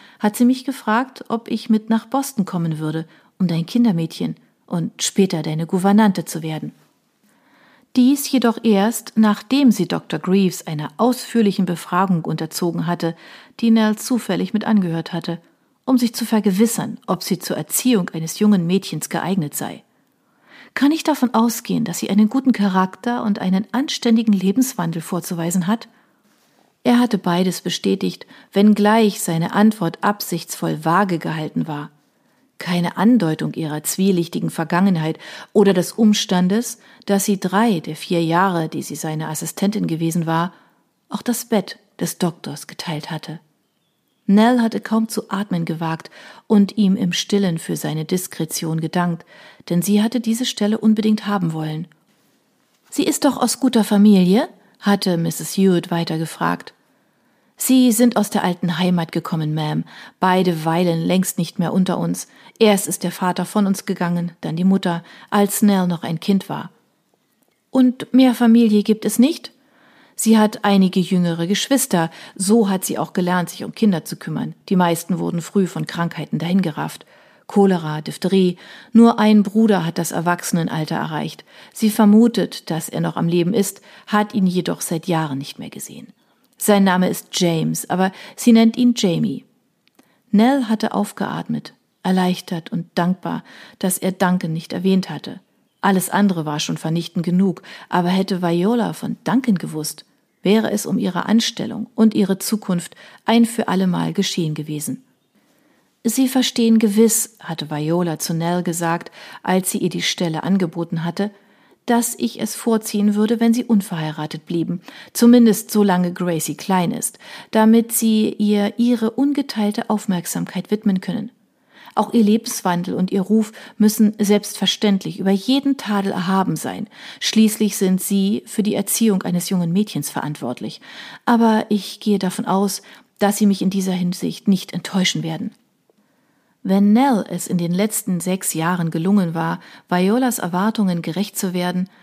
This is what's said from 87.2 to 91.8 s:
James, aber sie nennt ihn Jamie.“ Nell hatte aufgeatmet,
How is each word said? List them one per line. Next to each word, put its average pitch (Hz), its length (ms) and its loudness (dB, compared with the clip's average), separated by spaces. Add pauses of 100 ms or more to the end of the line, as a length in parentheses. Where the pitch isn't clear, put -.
James, 160 560 -2
aber 190 240 0 (240)
sie - 160 0
nennt 226 240 4
ihn 247 180 4
Jamie.“ 160 520 -2 (840)
Nell 247 340 4
hatte 214 280 -2
aufgeatmet, - 800 -6 (300)